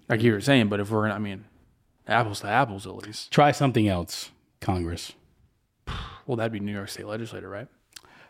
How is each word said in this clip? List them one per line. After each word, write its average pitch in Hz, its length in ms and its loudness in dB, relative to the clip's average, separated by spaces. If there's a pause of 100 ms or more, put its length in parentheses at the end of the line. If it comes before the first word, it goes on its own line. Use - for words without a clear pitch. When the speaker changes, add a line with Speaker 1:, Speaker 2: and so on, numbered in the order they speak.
Speaker 1:
Like 113 140 0
you 120 100 8
were - 80 0
saying, 131 280 6
but 101 100 0
if 101 120 -2
we're 107 120 4
gonna, 107 120 0
I 104 40 -6
mean, 101 260 -6 (600)
apples 110 360 0
to 107 60 -8
apples 104 400 0
at 95 80 -10
least. 107 360 -14
Speaker 2:
Try 147 200 8
something 120 360 2
else, 90 440 -4 (300)
Congress. 85 520 -4 (1120)
Speaker 1:
Well, 131 120 -4
that'd 113 140 -2
be 107 80 -6
New 104 140 -4
York 98 160 -8
State - 180 -12
legislator, 107 420 -10
right? 104 180 -12 (640)